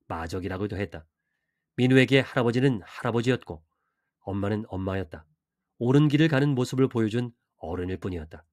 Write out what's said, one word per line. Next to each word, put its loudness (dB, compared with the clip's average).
마적이라고도 -6
했다. -8
민우에게 4
할아버지는 0
할아버지였고 -4
엄마는 -4
엄마였다. -6
옳은 4
길을 4
가는 2
모습을 0
보여준 -2
어른일 -6
뿐이었다. -10